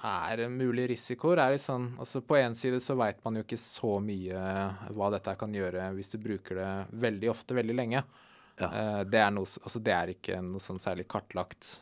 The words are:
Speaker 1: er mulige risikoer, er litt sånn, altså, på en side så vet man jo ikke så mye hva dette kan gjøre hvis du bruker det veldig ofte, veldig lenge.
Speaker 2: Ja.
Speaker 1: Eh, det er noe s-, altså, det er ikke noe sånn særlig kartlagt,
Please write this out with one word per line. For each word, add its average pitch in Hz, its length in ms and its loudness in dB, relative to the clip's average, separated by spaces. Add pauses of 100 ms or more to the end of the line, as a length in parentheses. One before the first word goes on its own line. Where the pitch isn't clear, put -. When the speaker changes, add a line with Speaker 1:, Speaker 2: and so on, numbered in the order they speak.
Speaker 1:
er 107 460 -2
mulige 123 420 2
risikoer, 143 480 2
er 135 160 6
litt 139 80 -4
sånn, 123 340 -2
altså, - 240 -6
på 151 160 2
en 123 160 6
side 127 300 0
så 131 160 0
vet 107 240 2
man 110 160 -2
jo 107 80 -6
ikke 117 100 -4
så - 400 0
mye 95 460 -2 (460)
hva 101 220 2
dette 98 260 -2
kan 107 180 -4
gjøre 92 380 0
hvis 95 180 -8
du 110 80 -8
bruker 101 400 -4
det 95 120 -2 (200)
veldig 113 400 0
ofte, - 260 -4
veldig 117 220 0
lenge. 123 240 0 (540)
Speaker 2:
Ja. 90 120 0
Speaker 1:
Eh, 104 340 0
det 101 160 4
er 104 160 8
noe 98 80 0
s-, - 160 -8
altså, - 240 -8
det 113 80 4
er 90 220 2
ikke 92 260 -4
noe 92 240 -6
sånn 95 160 -8
særlig 90 300 -4
kartlagt, - 720 -6